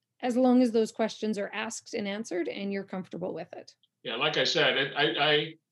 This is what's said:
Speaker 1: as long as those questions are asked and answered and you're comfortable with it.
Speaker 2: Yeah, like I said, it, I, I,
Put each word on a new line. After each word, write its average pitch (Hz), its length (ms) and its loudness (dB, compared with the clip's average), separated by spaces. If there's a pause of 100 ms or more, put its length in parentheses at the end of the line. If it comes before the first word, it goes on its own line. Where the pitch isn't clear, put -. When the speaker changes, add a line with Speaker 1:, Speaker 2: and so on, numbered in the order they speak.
(240)
Speaker 1:
as 247 120 0
long 254 280 6
as 240 80 2
those 220 200 2
questions 214 460 -2
are 196 160 -4
asked 220 400 -8
and 220 140 -4
answered 226 400 -4
and 202 260 -6
you're 196 100 -4
comfortable 185 520 -8
with 165 180 -12
it. - 220 -18 (280)
Speaker 2:
Yeah, 117 120 -6
like 147 220 0
I 135 60 4
said, 131 340 2
it, 139 200 0
I, 143 60 2
I, 151 300 2 (380)